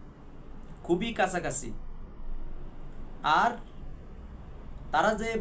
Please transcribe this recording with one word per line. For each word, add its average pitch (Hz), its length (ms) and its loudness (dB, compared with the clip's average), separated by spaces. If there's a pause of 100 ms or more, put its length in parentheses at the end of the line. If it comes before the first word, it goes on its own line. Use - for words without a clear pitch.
(840)
খুবই 202 300 4
কাছাকাছি। 175 560 2 (1500)
আর 175 280 8 (1400)
তারা 175 220 8
যে 226 160 0 (120)